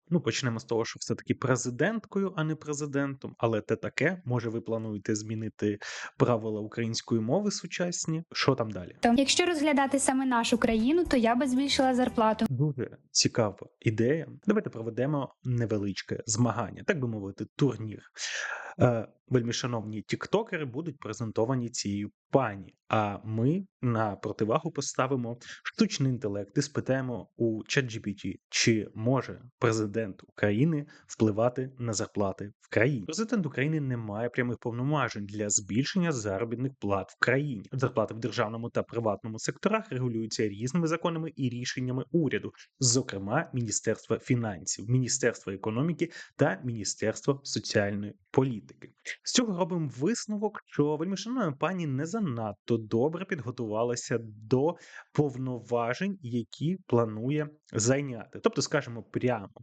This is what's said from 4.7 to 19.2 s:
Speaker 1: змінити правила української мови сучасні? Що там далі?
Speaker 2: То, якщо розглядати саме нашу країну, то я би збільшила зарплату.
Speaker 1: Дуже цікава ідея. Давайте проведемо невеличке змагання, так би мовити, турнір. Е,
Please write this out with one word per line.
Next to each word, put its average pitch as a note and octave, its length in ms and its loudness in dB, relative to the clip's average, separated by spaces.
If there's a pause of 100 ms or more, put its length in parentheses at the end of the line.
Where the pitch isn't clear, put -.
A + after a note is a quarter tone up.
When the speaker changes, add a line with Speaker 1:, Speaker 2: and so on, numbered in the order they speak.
Speaker 1:
змінити G#2+ 640 -2 (400)
правила A2 440 4
української A2+ 600 -2
мови F#3+ 300 2
сучасні? F3 800 -4
Що - 240 4
там A2 160 -2
далі? F2+ 280 -10
Speaker 2:
То, A#3+ 180 6
якщо C#4 280 4
розглядати C#4+ 540 2
саме C4+ 260 2
нашу A#3 320 4
країну, A#3+ 480 4
то C#4 120 2
я A3+ 180 6
би C4+ 120 2
збільшила C4 480 4
зарплату. A3 540 4
Speaker 1:
Дуже C3+ 480 0 (140)
цікава - 460 2 (220)
ідея. A#2 480 2 (200)
Давайте G#3 220 2
проведемо A#2+ 720 -2
невеличке A2 840 -2
змагання, G#2+ 640 0
так F#3+ 120 0
би B2+ 80 -2
мовити, G#2 380 -6 (100)
турнір. G#2+ 460 0 (760)
Е, A#2 280 6 (200)